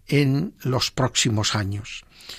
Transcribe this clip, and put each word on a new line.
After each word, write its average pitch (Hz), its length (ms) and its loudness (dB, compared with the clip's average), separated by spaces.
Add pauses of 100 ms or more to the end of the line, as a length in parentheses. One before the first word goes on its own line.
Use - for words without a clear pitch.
en 143 560 2
los 127 280 0
próximos 113 640 0
años. 104 500 -4 (340)